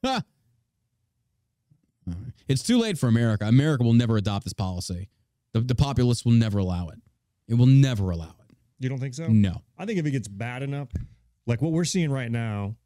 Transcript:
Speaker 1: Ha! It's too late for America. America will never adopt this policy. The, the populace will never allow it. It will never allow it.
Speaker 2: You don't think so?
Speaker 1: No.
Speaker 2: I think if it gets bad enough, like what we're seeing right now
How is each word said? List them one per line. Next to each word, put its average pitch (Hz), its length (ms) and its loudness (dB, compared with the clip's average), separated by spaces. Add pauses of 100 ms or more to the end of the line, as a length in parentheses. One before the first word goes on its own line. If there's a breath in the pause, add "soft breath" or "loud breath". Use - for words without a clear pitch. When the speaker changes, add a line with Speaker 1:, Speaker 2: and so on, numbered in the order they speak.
Speaker 1:
Ha! 262 180 -2 (2250 soft breath)
It's 135 140 -2
too 247 160 2
late 220 200 0
for 127 100 0
America. 113 380 2
America 131 360 4
will 117 100 2
never 117 240 4
adopt 101 280 -2
this - 80 -10
policy. 92 560 -6 (440)
The, 113 80 0
the 123 140 -2
populace 123 500 0
will 117 80 4
never 110 260 4
allow 90 320 -2
it. - 80 -20 (500)
It 113 60 -2
will 120 120 6
never 131 440 4
allow 82 240 -8 (140)
it. - 80 -20 (220)
Speaker 2:
You 127 100 -6
don't 135 100 -8
think 127 160 -10
so? - 120 -8
Speaker 1:
No. 104 360 2 (160)
Speaker 2:
I 185 80 -10
think 214 120 -4
if 151 80 -2
it 143 60 -2
gets 113 160 -4
bad 117 340 -10
enough, 139 260 -8 (580)
like 117 160 -2
what 160 100 0
we're 170 120 2
seeing 160 260 0
right 131 200 -4
now 110 560 -4